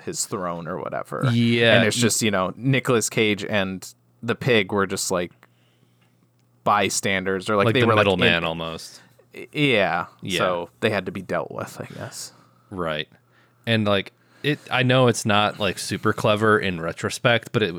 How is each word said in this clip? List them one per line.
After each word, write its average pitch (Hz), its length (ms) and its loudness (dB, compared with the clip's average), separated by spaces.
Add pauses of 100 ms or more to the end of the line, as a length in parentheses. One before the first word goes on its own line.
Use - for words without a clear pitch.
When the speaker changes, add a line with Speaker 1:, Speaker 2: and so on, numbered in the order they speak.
Speaker 1:
his 87 220 -6
throne 87 440 -8
or 90 80 -6
whatever. - 560 -4
Speaker 2:
Yeah. 117 420 4
Speaker 1:
And 98 100 6
it's 104 120 0
just, 120 240 0
you 110 100 2
know, 92 240 0
Nicolas 123 540 0
Cage 107 340 0
and 95 500 -4 (300)
the 117 120 -2
pig 107 360 2
were 98 160 2
just, 95 240 -4
like, 90 220 -2 (1300)
bystanders 95 840 0
or, 107 60 2
like, 101 100 4
Speaker 2:
Like 113 80 2
Speaker 1:
they 127 80 4
Speaker 2:
the 117 60 4
Speaker 1:
were, 113 80 4
like, 104 100 4
Speaker 2:
middleman 90 300 4
Speaker 1:
in 85 80 0
Speaker 2:
almost. 82 580 -8 (500)
Speaker 1:
Yeah. 98 540 2 (160)
Speaker 2:
Yeah. 95 160 -4
Speaker 1:
So 87 320 -2 (100)
they - 100 2
had 98 180 -4
to 95 40 -8
be 95 100 -10
dealt 87 300 -6
with, - 280 -12
I - 140 -12
guess. - 380 -14 (380)
Speaker 2:
Right. 80 400 -6 (560)
And, 110 200 0
like, 101 280 0 (300)
it, 147 160 -2 (100)
I 127 140 0
know 127 240 4
it's - 180 0
not, 104 340 2
like, 98 200 -2
super 107 340 -2
clever 107 460 2
in 90 220 -4
retrospect, 110 680 -2
but 110 120 0
it, 87 160 -2